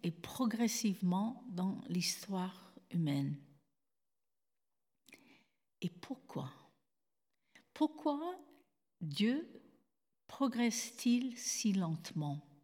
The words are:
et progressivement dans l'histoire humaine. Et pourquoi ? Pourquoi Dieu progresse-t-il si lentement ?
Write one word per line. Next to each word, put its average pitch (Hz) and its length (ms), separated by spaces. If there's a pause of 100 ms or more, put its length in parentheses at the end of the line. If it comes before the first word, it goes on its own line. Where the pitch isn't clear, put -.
et 175 80
progressivement 220 1400
dans 185 400
l'histoire 180 840 (160)
humaine. 143 500 (2500)
Et 175 80
pourquoi ? - 640 (1200)
Pourquoi 311 640 (640)
Dieu 208 480 (800)
progresse-t-il 240 1120
si - 340
lentement ? 156 760 (180)